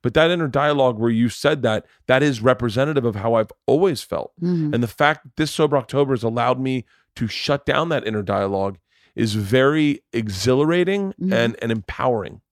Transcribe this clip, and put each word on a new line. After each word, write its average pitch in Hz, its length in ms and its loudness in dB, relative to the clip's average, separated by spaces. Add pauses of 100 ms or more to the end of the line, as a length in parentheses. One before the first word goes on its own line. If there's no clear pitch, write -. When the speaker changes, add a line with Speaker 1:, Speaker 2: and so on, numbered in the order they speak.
Speaker 1:
But 120 140 -2
that 165 160 4
inner 170 160 0
dialogue 139 500 2
where 117 140 0
you 113 180 2
said 143 320 -2
that, 110 240 0 (220)
that 131 160 4
is 131 180 0
representative 127 640 0
of 107 120 -2
how 117 180 0
I've 110 160 2 (160)
always 160 340 2
felt. - 400 -8
Speaker 2:
Mm-hmm. 165 320 0
Speaker 1:
And 120 80 2
the 120 60 0
fact 151 360 0
that - 120 -20
this 151 160 -2
Sober 147 260 2
October 135 360 0
has 113 100 -4
allowed 120 360 0
me 131 260 -2 (320)
to 117 100 -2
shut - 400 -4
down 156 220 0
that 143 180 -2
inner 107 160 -4
dialogue 98 560 -2 (360)
is 107 200 -2
very 135 680 2 (100)
exhilarating 151 1000 0
Speaker 2:
Mm-hmm. 190 220 -4
Speaker 1:
and, 117 280 0
and 113 100 -4
empowering. 113 680 -4 (100)